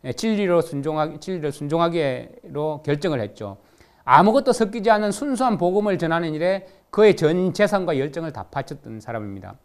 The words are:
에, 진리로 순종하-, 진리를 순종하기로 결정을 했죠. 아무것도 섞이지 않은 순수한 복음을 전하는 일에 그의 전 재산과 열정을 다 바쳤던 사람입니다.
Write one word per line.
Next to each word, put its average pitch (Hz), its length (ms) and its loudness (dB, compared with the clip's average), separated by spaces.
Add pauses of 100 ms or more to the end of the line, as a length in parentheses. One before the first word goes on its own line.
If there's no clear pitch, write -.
에, 131 80 -6
진리로 202 480 0
순종하-, 156 600 -4
진리를 156 320 -6
순종하기로 151 1300 -4
결정을 147 360 -2
했죠. 101 380 -10 (440)
아무것도 220 500 6
섞이지 214 380 0
않은 208 220 2
순수한 254 440 -2
복음을 185 400 0
전하는 165 380 -2
일에 185 320 -2 (240)
그의 208 240 6
전 175 400 2
재산과 185 420 0
열정을 156 360 -4
다 98 180 -12
바쳤던 131 480 -10
사람입니다. 101 560 -10 (100)